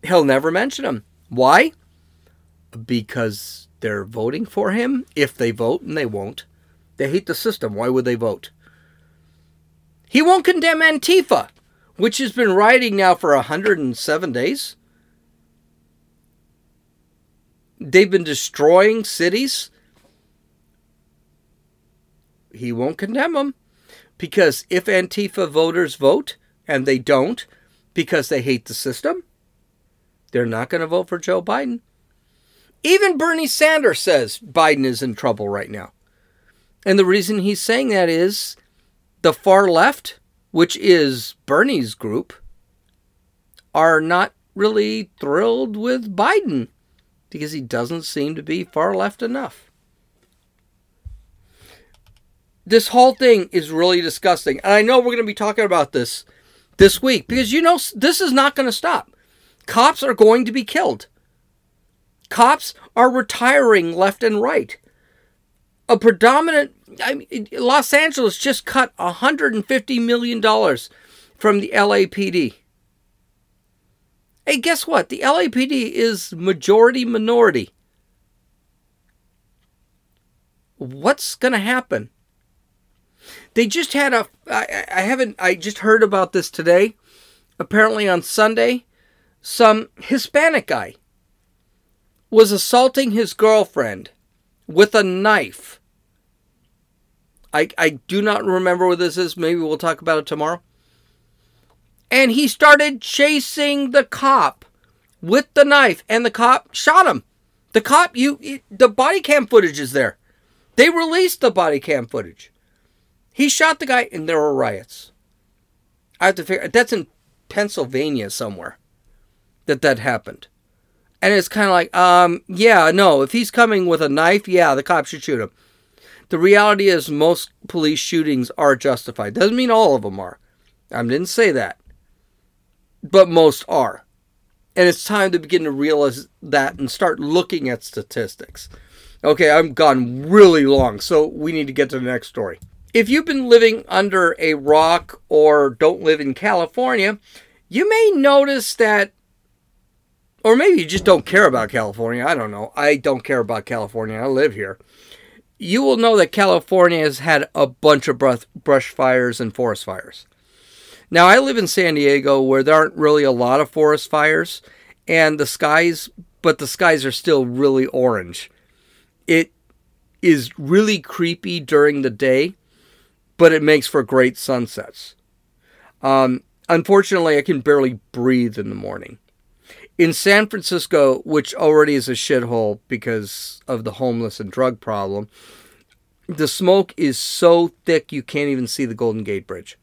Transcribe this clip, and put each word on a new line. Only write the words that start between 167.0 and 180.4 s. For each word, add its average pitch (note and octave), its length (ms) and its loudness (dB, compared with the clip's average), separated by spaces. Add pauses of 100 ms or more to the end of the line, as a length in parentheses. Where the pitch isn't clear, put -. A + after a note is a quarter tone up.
are C3 80 -4
still C#3 320 0
really C3 420 0
orange. A2 640 -4 (760)
It E3 260 0 (720)
is C#3+ 360 0
really F#3+ 420 0
creepy E3+ 600 -6
during C#3+ 420 2
the C3 80 -2
day, C3+ 440 0 (800)
but E3 160 6
it D#3 100 2
makes D3+ 240 2
for C#3+ 160 -2
great B2+ 340 0
sunsets. - 800 -8 (880)
Um, C3+ 400 0 (260)
unfortunately, E3+ 680 2
I C#3+ 40 -2
can D3 180 -4
barely C3 400 0 (120)
breathe B2 460 0
in G#2 100 -8
the G#2 60 -10
morning. G2 440 -14 (800)
In E3 160 2
San G3+ 340 2